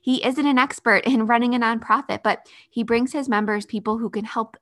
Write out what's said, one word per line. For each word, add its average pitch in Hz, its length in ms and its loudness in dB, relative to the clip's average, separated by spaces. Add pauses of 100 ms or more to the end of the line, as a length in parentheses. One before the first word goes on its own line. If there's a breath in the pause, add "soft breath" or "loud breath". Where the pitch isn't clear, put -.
He 254 240 -2
isn't 269 220 0
an 269 100 4
expert 233 480 2
in 226 220 2
running 233 260 2
a 247 60 0
nonprofit, 226 640 0
but - 240 -2 (220 loud breath)
he 233 140 -4
brings 233 300 0
his 277 160 -4
members 208 360 0
people 220 340 -4
who 226 100 -4
can 214 160 -4
help 220 360 -6